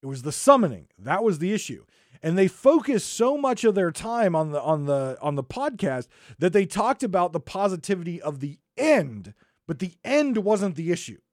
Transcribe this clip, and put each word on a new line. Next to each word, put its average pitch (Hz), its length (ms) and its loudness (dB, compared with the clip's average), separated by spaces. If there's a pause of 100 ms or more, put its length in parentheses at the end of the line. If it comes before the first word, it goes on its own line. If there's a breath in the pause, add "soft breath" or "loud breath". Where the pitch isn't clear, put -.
It - 60 -14
was 135 140 -8
the 147 100 -6
summoning. 180 560 4 (100)
That 147 260 -2
was 196 160 2
the 180 120 -2
issue. 139 320 -6 (400 soft breath)
And 165 140 0
they 190 100 6
focused 269 640 2
so 254 260 0
much 269 260 -2
of 214 120 4
their 180 160 2
time 220 440 0
on 156 160 0
the, 147 100 -2
on 147 240 0
the, 135 360 -2
on 147 140 -4
the 135 80 -4
podcast 190 640 -4 (320 loud breath)
that 170 140 2
they 202 120 4
talked 220 380 -2
about 180 300 0
the 170 60 -2
positivity 180 800 -4
of 147 180 -6
the 139 180 -10 (200)
end, 143 560 0 (340)
but 165 120 -6
the 185 140 -6 (100)
end 269 340 2
wasn't 202 380 0
the 165 160 -4
issue. 165 260 -6 (160)